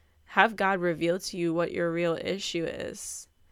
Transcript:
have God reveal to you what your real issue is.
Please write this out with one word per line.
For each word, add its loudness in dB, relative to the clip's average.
have 4
God 2
reveal 2
to -8
you 0
what 0
your 0
real 0
issue -4
is. -8